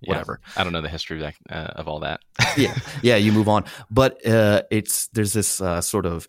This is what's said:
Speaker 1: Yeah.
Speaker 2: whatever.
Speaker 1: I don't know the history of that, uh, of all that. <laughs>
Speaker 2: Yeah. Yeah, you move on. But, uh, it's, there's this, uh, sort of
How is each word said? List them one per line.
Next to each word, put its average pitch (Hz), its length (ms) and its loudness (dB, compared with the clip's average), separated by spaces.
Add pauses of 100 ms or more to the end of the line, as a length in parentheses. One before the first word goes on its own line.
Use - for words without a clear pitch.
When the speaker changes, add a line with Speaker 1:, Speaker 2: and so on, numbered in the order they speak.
Speaker 1:
Yeah. - 120 -8
Speaker 2:
whatever. - 260 -6 (160)
Speaker 1:
I - 80 0
don't 87 100 -4
know 85 80 -4
the 76 80 -6
history 80 340 -10
of 76 100 -8 (160)
that, 80 60 -12
uh, 80 240 -8
of 80 80 -10
all 78 140 -6
that. 71 240 -6
<laughs> - 40 -20 (280)
Speaker 2:
Yeah. 131 180 2 (260)
Yeah, 117 140 6
you 104 160 4
move 107 160 4
on. 107 160 4 (260)
But, 131 380 2
uh, 107 440 6
it's, - 420 -2
there's 107 180 0
this, 101 300 -2
uh, 87 180 0
sort 90 260 -2
of 85 240 -4